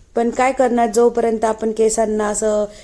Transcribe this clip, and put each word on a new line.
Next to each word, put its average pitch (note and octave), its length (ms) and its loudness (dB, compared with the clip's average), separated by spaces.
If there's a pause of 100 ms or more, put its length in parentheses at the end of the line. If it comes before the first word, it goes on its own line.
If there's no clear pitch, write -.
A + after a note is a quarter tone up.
(160)
पण A#3 140 0
काय B3+ 220 0
करणार, A#3+ 440 2
जोपर्यंत A#3 500 2
आपण A3 260 -2
केसांना G#3+ 560 0
असं G#3 380 -2 (180)